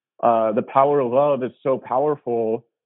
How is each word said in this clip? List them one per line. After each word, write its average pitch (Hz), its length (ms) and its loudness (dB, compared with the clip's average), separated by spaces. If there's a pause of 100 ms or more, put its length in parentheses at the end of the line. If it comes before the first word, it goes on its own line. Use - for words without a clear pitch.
(220)
uh, 113 300 2
the 107 120 -2
power 143 360 2
of 123 120 -2
love 135 320 0
is 117 80 -6 (100)
so 131 160 -2
powerful 120 880 -4 (200)